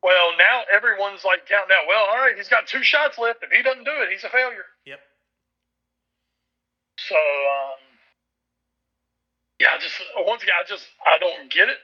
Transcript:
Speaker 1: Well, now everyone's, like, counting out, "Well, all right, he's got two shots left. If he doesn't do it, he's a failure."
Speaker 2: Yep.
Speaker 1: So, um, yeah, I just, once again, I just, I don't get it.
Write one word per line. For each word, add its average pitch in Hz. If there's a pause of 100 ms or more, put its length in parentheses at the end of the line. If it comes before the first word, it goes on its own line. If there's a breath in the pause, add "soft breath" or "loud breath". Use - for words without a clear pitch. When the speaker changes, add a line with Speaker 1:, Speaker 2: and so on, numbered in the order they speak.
Speaker 1:
Well, 180
now 220 (120)
everyone's, 202
like, 185
counting 196
out, 151
"Well, 202
all 220
right, 254
he's 196
got 226
two 262
shots 285
left. 233
If -
he -
doesn't 262
do 285 (100)
it, 190
he's 190
a 208
failure." 240 (220)
Speaker 2:
Yep. 139 (2000)
Speaker 1:
So, -
um, 139 (1800)
yeah, -
I -
just, - (320)
once 226
again, 196
I 185
just, 196 (200)
I 160
don't 151
get 185
it. 180